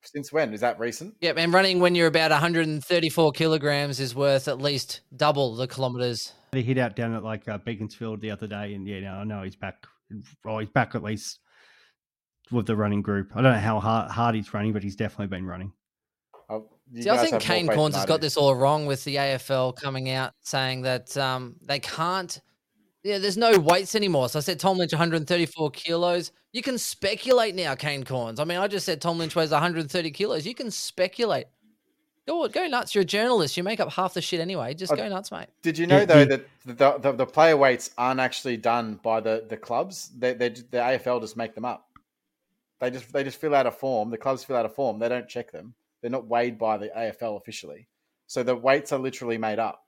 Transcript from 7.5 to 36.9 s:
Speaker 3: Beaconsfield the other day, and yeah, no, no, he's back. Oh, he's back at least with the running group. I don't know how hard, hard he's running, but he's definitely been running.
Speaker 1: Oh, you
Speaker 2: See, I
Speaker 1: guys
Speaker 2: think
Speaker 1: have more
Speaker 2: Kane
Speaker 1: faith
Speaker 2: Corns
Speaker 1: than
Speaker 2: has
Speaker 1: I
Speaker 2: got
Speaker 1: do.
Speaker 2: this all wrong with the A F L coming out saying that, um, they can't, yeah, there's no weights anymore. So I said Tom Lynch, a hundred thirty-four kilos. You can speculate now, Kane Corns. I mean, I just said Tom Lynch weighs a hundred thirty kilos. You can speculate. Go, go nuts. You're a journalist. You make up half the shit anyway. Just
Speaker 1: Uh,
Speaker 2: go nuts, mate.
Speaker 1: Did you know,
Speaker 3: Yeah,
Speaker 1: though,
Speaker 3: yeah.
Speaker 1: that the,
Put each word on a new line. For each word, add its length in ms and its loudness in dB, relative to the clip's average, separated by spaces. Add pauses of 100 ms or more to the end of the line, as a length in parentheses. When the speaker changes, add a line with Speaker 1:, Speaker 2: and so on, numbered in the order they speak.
Speaker 3:
Beaconsfield 600 -8
the 100 -6
other 160 -8
day, 280 -8
and 120 -10
yeah, 140 -8
no, 240 -10
no, 180 -6
he's 140 -10
back. 300 -12 (600)
Oh, 120 -6
he's 120 -6
back 240 0
at 80 -4
least 380 -8 (1120)
with 140 0
the 100 0
running 260 0
group. 320 -4
I 80 0
don't 100 8
know 60 2
how 220 0
hard, 300 0
hard 240 0
he's 200 -6
running, 180 -2
but 120 -2
he's 120 -8
definitely 300 -6
been 200 -8
running. 260 -12 (760)
Speaker 1:
Oh, 220 -10 (220)
you 100 -10
Speaker 2:
See, 80 2
I 60 6
Speaker 1:
guys 120 6
Speaker 2:
think 40 0 (100)
Speaker 1:
have 60 -4
more 80 4
Speaker 2:
Kane 100 0
Speaker 1:
faith 100 2
Speaker 2:
Corns 180 2
Speaker 1:
than 60 0
Speaker 2:
has 60 0
Speaker 1:
I 20 -6
Speaker 2:
got 120 2
Speaker 1:
do. 60 -2
Speaker 2:
this 100 -2
all 180 6
wrong 320 2
with 180 -2
the 120 -4
A 180 0
F 160 -8
L 220 0
coming 380 -6
out 220 -4 (100)
saying 400 -4
that, 360 -4
um, 420 -4
they 200 -4
can't, 600 -4 (640)
yeah, 160 -2
there's 180 0
no 220 8
weights 360 4
anymore. 360 2
So 80 -2
I 40 -2
said 160 -4
Tom 200 2
Lynch, 140 0
a 40 -2
hundred 300 0
thirty-four 460 0
kilos. 600 -2 (200)
You 100 -6
can 160 -2
speculate 760 0
now, 200 -2
Kane 300 -6
Corns. 360 -4
I 40 0
mean, 120 -4
I 120 0
just 180 -4
said 160 -2
Tom 160 0
Lynch 180 -4
weighs 160 2
a 80 4
hundred 300 -2
thirty 200 -2
kilos. 360 -4
You 80 -8
can 160 -8
speculate. 760 -2 (800)
Go, 220 -2
go 180 -2
nuts. 280 -2
You're 80 4
a 40 2
journalist. 500 2
You 60 -2
make 180 -2
up 120 0
half 220 -2
the 80 -2
shit 180 -2
anyway. 340 -4
Just 180 -2
Speaker 1:
Uh, 40 2
Speaker 2:
go 120 -4
nuts, 220 -6
mate. 180 -12 (140)
Speaker 1:
Did 160 0
you 80 0
know, 120 10
Speaker 3:
Yeah, 80 6
Speaker 1:
though, 120 10
Speaker 3:
yeah. 60 12
Speaker 1:
that 220 2 (200)
the, 320 4